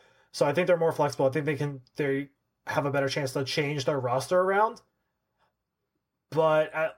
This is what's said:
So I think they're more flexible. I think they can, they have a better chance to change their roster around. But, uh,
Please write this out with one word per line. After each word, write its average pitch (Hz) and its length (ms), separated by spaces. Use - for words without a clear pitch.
So - 140
I 143 80
think 175 140
they're 175 100
more 165 140
flexible. 143 340
I 135 40
think 143 160
they 151 100
can, 143 260
they 139 340
have 143 180
a 139 60
better 139 180
chance 139 240
to 143 100
change 143 420
their 147 140
roster 127 400
around. 202 420
But, 156 460
uh, 160 220